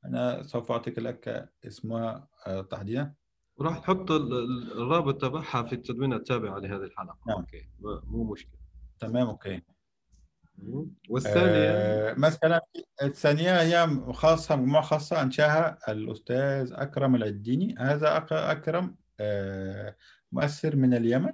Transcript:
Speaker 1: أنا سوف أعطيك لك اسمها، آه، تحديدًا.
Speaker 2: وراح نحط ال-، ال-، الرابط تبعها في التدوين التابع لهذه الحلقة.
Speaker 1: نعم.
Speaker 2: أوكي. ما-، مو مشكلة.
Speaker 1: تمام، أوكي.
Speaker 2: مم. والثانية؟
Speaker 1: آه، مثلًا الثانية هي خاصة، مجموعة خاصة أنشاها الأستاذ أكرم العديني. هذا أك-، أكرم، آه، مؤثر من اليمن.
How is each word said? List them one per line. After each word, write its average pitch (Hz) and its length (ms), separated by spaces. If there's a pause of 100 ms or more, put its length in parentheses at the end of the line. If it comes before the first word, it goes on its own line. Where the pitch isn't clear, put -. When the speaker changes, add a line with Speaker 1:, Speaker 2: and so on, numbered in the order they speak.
Speaker 1:
أنا 123 380
سوف 120 300
أعطيك 113 260
لك 117 500 (180)
اسمها، 113 640 (180)
آه، 95 160
تحديدًا. 110 520 (420)
Speaker 2:
وراح 160 220
نحط 185 320
ال-، 151 220
ال-، 120 400
الرابط 139 480
تبعها 131 420
في 120 100
التدوين 123 400
التابع 107 460
لهذه 98 160 (100)
الحلقة. 92 420
Speaker 1:
نعم. 110 120
Speaker 2:
أوكي. - 300 (120)
ما-، 101 240
مو 113 280
مشكلة. - 260 (400)
Speaker 1:
تمام، 117 280
أوكي. 95 360 (960)
Speaker 2:
مم. 127 320 (180)
والثانية؟ 110 600
Speaker 1:
آه، 107 440
مثلًا 160 460 (420)
الثانية 151 600
هي 170 260 (240)
خاصة، 160 440
مجموعة 135 280
خاصة 156 380
أنشاها 151 560 (140)
الأستاذ 127 800
أكرم 139 420
العديني. 113 640
هذا 147 380
أك-، 160 160
أكرم، 156 640 (240)
آه، 101 760 (360)
مؤثر 147 440
من 127 180
اليمن. 120 400